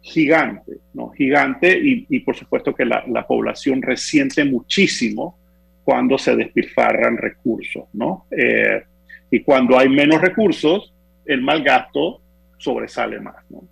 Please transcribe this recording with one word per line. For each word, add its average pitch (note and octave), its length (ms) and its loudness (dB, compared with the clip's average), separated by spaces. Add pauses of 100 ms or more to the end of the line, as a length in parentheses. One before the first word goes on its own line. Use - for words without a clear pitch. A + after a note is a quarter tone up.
gigante, D3 680 0 (200)
¿no? A#2+ 200 -12
Gigante, C#3 640 2
y, C3 320 0
y B2+ 100 0
por - 160 -6
supuesto - 380 -6
que B2+ 100 -2
la, A#2 240 -2
la A2+ 180 -4
población B2 540 -2
resiente C3+ 640 -2
muchísimo B2+ 960 -2 (440)
cuando B2+ 360 2
se A#2+ 180 0
despilfarran A2+ 800 0
recursos, - 680 -8 (100)
¿no? D#3 360 -6
Eh, - 520 0 (480)
y A#2+ 100 2
cuando B2+ 380 4
hay C3+ 100 6
menos D3 320 4
recursos, F#3 720 0 (320)
el C3+ 160 -2
mal C#3+ 240 0
gasto C#3+ 560 0 (380)
sobresale A2+ 600 -6
más, G#2 180 -16 (120)
¿no? - 240 -20